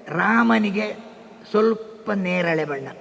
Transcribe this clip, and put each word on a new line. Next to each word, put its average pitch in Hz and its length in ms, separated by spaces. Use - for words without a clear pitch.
ರಾಮನಿಗೆ 214 800
ಸ್ವಲ್ಪ 214 600
ನೇರಳೆ 180 540
ಬಣ್ಣ, 135 240